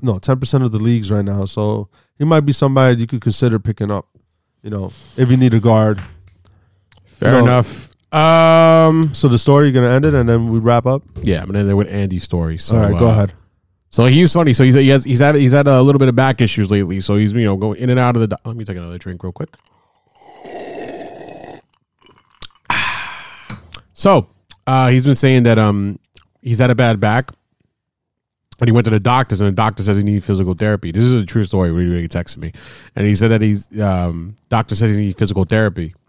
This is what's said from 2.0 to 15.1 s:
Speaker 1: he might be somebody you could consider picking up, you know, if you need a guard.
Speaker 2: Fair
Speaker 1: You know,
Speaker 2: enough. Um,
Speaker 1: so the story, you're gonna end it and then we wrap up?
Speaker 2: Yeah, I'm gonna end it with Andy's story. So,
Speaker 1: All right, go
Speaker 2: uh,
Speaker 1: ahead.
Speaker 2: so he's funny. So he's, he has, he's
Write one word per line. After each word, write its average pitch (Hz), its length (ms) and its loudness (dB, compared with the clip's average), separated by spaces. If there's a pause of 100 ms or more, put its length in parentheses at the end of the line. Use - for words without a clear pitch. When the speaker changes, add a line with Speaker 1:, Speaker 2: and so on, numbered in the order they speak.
Speaker 1:
he 147 80 -4
might 160 180 2
be 143 100 0
somebody 131 480 2
you 117 80 -4
could 113 120 -6
consider 113 380 -2
picking 101 320 -6
up, 98 160 -8 (560)
you 107 80 -14
know, 95 220 -8 (240)
if 123 120 2
you 131 80 4
need 127 180 2
a 113 60 2
guard. 107 400 2 (1040)
Speaker 2:
Fair - 360 -2
Speaker 1:
You 120 60 4
know, 123 160 4
Speaker 2:
enough. - 520 -14
Um, 165 1000 4
Speaker 1:
so - 140 0
the 120 120 2
story, 143 320 4
you're 127 120 2
gonna 123 100 2
end 135 120 2
it 151 100 0
and 120 140 0
then 117 240 0
we 113 80 0
wrap 117 260 0
up? 135 160 -2 (180)
Speaker 2:
Yeah, 87 200 -2
I'm - 60 -12
gonna 98 140 -4
end 98 100 0
it 101 40 2
with 98 180 0
Andy's 95 300 -4
story. 85 360 -6
So, 113 180 -2
Speaker 1:
All 110 140 2
right, 101 80 -2
go 117 100 4
Speaker 2:
uh, 113 40 4
Speaker 1:
ahead. 101 200 0 (580)
Speaker 2:
so 117 160 2
he's 156 260 4
funny. 160 220 2
So 131 100 2
he's, 127 100 6
he 139 140 4
has, 135 160 4
he's 131 160 0